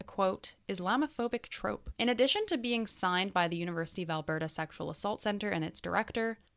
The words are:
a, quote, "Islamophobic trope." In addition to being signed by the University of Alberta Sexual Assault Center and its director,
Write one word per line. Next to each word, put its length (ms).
a, 40
quote, 520
"Islamophobic 800
trope." 480
In 120
addition 380
to 120
being 300
signed 440
by 140
the 100
University 460
of 80
Alberta 380
Sexual 420
Assault 300
Center 280
and 160
its 160
director, 600